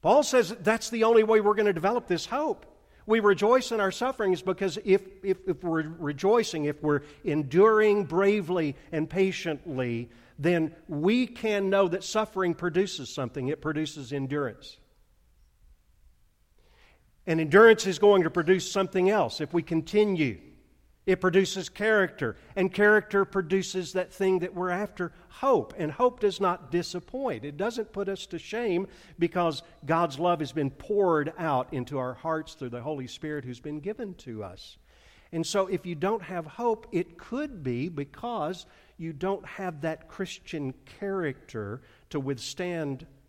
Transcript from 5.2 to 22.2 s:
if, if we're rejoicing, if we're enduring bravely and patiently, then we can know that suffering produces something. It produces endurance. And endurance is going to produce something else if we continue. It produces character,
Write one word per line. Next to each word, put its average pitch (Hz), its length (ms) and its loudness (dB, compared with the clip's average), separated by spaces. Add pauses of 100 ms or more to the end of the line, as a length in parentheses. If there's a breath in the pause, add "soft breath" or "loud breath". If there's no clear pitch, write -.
if, 190 240 -2
if 180 180 -4
we're 160 240 -2
rejoicing, 165 800 0
if 147 160 -4
we're 147 200 2 (200 loud breath)
enduring 202 840 4
bravely 180 720 0 (160 loud breath)
and 156 160 -2
patiently, 143 1000 -2 (280 soft breath)
then 160 360 0 (140)
we 190 380 2
can 202 440 -2
know 196 180 2
that 185 160 -4
suffering 190 500 -2
produces 175 600 -4
something. 127 340 -6
It 151 140 -6
produces 147 500 -6
endurance. 139 640 -6 (2500 soft breath)
And 165 140 2
endurance 214 460 8
is 180 120 -2
going 202 260 6
to 156 60 0
produce 175 400 2
something 185 380 0
else 190 320 0
if 151 140 -8
we 170 80 2
continue. 160 760 0 (680)
It 185 140 0
produces 185 480 0
character, 196 680 0 (220 loud breath)